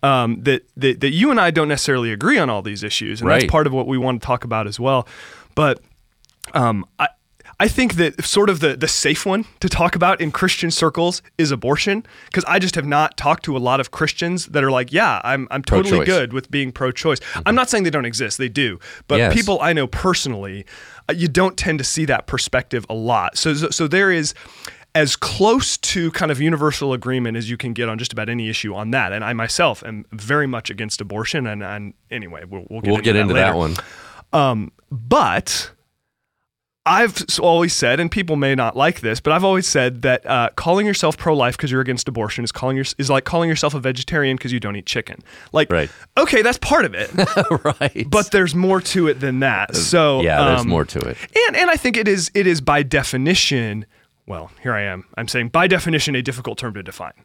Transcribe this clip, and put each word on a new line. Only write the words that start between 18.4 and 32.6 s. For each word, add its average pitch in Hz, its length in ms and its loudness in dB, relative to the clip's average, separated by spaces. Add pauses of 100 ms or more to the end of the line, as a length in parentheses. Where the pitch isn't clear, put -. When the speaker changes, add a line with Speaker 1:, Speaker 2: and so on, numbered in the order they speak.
Speaker 1:
do. 110 280 -2 (300)
But 139 120 4
Speaker 2:
Yes. 110 120 4
Speaker 1:
people 202 300 2
I 160 100 2
know 151 140 2
personally, 101 800 -2 (420)
uh, 151 80 2
you 170 120 2
don't 185 280 2
tend 156 220 -2
to 131 60 -4
see 160 200 -2
that 139 220 0
perspective 123 640 -2
a 110 40 -6
lot. 113 440 0
So, 160 160 0
so, 160 160 -2
so 160 180 -2
there 185 240 4
is 160 220 -2 (600)
as 151 220 2
close - 600 2
to 170 320 -2
kind 160 200 -2
of 139 120 -2
universal 151 500 0
agreement 120 460 -4
as 110 100 -8
you 120 80 -6
can 120 160 -8
get 117 160 -4
on 110 80 -6
just 117 160 -8
about 110 160 -6
any 117 220 -4
issue 107 240 -6
on 107 160 -6
that. 110 240 0
And 107 100 -6
I 113 80 -4
myself 113 500 0
am 107 300 -12
very 120 340 -2
much 123 220 -6
against 107 320 -8
abortion. 110 460 -6
And, 104 160 -8
and 101 320 -12 (160)
anyway, 87 360 -12
we'll, 90 220 -14